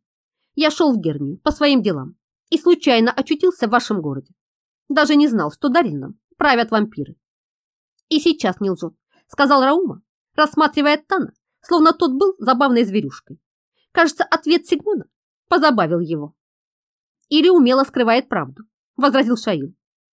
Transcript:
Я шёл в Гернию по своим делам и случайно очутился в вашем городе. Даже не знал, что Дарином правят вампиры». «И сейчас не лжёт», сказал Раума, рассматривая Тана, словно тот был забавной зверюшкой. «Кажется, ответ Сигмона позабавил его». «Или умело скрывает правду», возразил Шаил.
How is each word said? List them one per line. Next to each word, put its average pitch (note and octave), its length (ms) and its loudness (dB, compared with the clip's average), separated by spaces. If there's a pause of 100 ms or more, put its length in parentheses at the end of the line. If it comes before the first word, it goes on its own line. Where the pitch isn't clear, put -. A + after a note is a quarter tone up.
(560)
Я D4+ 160 0
шёл D4+ 220 0
в A3 60 -2
Гернию D3 400 -6
по - 120 -2
своим C#4+ 300 2
делам D#3+ 340 -6 (340)
и E4 80 0
случайно B3 540 2
очутился D#4+ 560 -2
в G3+ 40 -8
вашем G#3+ 300 -2
городе. C#3 320 -10 (560)
Даже D4 260 2
не D4 120 4
знал, F#3 240 -2
что - 180 -6
Дарином G3+ 500 -4 (180)
правят A#3 340 0
вампиры». G#3+ 440 -4 (920)
«И D#4 100 0
сейчас D4+ 400 -2
не G3 100 -4
лжёт», E3+ 260 -8 (320)
сказал C#4 340 2
Раума, C#4 400 0 (340)
рассматривая D4+ 640 0
Тана, D4+ 360 -6 (280)
словно D#4+ 320 2
тот D#4+ 200 -2
был F#4+ 260 0
забавной B3 440 2
зверюшкой. - 560 -6 (520)
«Кажется, - 320 0
ответ E4 440 -2
Сигмона F4+ 380 -4 (420)
позабавил G#3+ 520 0
его». D#3 360 -8 (920)
«Или D4+ 200 2
умело C4+ 340 4
скрывает B3 460 0
правду», C#3 340 -8 (380)
возразил B3+ 360 2
Шаил. E3 380 -6 (380)